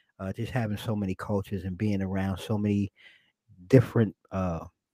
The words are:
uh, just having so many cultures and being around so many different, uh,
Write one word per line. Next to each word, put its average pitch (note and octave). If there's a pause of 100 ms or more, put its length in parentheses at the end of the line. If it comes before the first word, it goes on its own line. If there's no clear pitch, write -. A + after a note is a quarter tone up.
(200)
uh, F#2+
just A#2
having G#2+
so A2
many F#2+
cultures G2
and F#2
being G#2
around F#2+
so G#2+
many G2+ (760)
different, A#2 (180)
uh, E2+ (280)